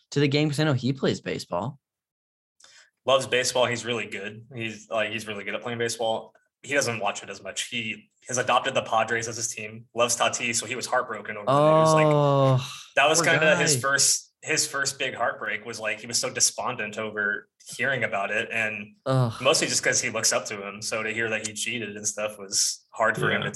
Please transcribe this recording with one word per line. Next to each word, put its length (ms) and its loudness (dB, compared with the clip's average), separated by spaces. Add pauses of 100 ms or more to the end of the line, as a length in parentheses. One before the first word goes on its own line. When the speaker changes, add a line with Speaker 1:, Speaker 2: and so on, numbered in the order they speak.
(100)
Speaker 1:
to 80 -2
the 100 4
game? 200 4
'Cause 100 -4
I 60 4
know 80 4
he 220 0
plays 260 -2
baseball. 580 -6 (1300)
Speaker 2:
Loves 220 4
baseball. 400 2
He's 180 -2
really 220 -4
good. 480 -12
He's, 360 -10
like, 220 0
he's 160 -8
really 160 -8
good 100 -6
at 80 -4
playing 160 -6
baseball. 540 -2 (300)
He 120 -6
doesn't 240 0
watch 240 -2
it 80 -12
as 120 -12
much. 260 -8
He 420 -8 (180)
has 100 -2
adopted 360 2
the 80 0
Padres 460 0
as 80 -8
his 120 -6
team, 360 -12 (100)
loves 220 2
Tatis, 400 0
so 100 -2
he 80 -4
was 120 -6
heartbroken 500 -4
over 100 -8
the 60 4 (280)
news. 140 6
Like, 120 6
Speaker 1:
Oh, 640 4 (240)
Speaker 2:
that 120 6
was 120 4
Speaker 1:
poor 80 2
Speaker 2:
kinda 280 6
his 200 2
Speaker 1:
guy. 40 -2
Speaker 2:
first, 520 2 (100)
his 240 0
first 320 -4
big 160 -4
heartbreak 500 -4
was, 140 -10
like, 220 -4
he 80 -14
was 100 -2
so 120 -2
despondent 680 -2
over 500 -4 (280)
hearing 260 -2
about 300 -2
it, 180 -2
and 440 -4 (120)
Speaker 1:
Ugh. 340 2
Speaker 2:
mostly 280 4
just 160 0
'cause 160 2
he 100 -2
looks 220 0
up 140 0
to 200 -8
him. 160 -10
So 220 -4
to 80 -4
hear 180 -2
that 160 -4
he 60 -8
cheated 440 -6
and 120 -4
stuff 300 -4
was 520 -2
hard 260 2
for 140 2
him 120 0
Speaker 3:
Yeah. 80 -2
Speaker 2:
to 60 -8